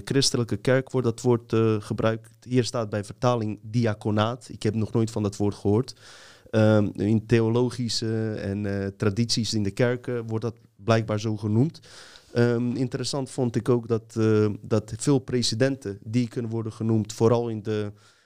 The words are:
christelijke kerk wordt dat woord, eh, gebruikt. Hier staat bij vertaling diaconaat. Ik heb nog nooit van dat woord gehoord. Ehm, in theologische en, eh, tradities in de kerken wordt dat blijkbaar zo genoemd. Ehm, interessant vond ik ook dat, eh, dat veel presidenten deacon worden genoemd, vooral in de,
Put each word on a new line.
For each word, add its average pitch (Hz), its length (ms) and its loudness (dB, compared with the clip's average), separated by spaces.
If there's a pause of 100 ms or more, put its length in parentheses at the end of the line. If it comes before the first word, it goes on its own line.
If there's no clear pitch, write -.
christelijke 120 520 0
kerk 131 340 0
wordt 123 160 -2
dat 113 140 -2
woord, 117 320 2
eh, 113 280 4
gebruikt. 113 640 -4
Hier 123 200 2
staat 110 260 -4
bij 104 140 -4
vertaling 113 580 -2
diaconaat. 107 880 0
Ik - 120 -14
heb 107 120 0
nog 110 180 -2
nooit 113 180 0
van 107 120 -4
dat 101 140 -2
woord 101 180 0
gehoord. 104 400 0 (560)
Ehm, 107 440 4
in 107 320 2
theologische 113 1080 0
en, 101 320 -4 (160)
eh, 98 40 -2
tradities 110 680 -2
in 110 80 0
de 98 80 -2
kerken 120 560 -2
wordt 110 180 -4
dat 113 100 -6 (220)
blijkbaar 110 440 0
zo 107 160 -4
genoemd. 113 440 0 (520)
Ehm, 120 440 2
interessant 127 540 -4
vond 123 260 -2
ik 113 120 0
ook 120 200 2
dat, 113 280 -4
eh, 110 300 4 (160)
dat 110 340 -2
veel 143 220 2
presidenten 120 840 -2
deacon 117 440 -2
worden 110 240 -6
genoemd, 113 400 0
vooral 117 360 2
in 110 140 -8
de, 104 300 -4 (340)